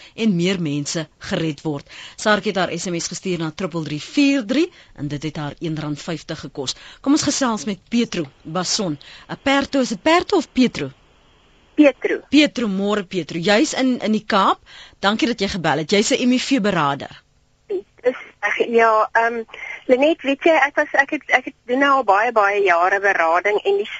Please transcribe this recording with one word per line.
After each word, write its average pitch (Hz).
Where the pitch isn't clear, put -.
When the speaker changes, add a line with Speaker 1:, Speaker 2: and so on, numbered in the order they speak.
Speaker 1:
en 214
meer 175
mense 147
gered 160
word." 147
Saartjie 208
het 185
haar 175
S -
M 175
S -
gestuur 175
na 160
triple 170
drie 147
vier 277
drie 302
en 143
dit 143
het 156
haar 147
een 156
rand 147
vyftig 160
gekos. 139
Kom 269
ons 302
gesels 240
met 202
Petro 214
Bason. 170
'n 165
Perto, 277
is 247
dit 226
Perto 349
of -
Petro? 180
Speaker 2:
Petro. 254
Speaker 1:
Petro, 277
môre 202
Petro. 170
Jy's 208
in, 254
in 208
die 214
Kaap. 220
Dankie 220
dat 233
jy 196
gebel 160
het. 156
Jy's 202
'n 254
M -
I 254
V 269
beraader. 156
Speaker 2:
Dis 359
reg, -
ja, 226
ehm, 233
Lenet, 285
weet 269
jy, 339
ek 285
was, 302
ek 277
het, 302
ek 254
het 294
doen 247
nou 285
al 269
baie, 208
baie 202
jare 185
berading 185
en 202
die 214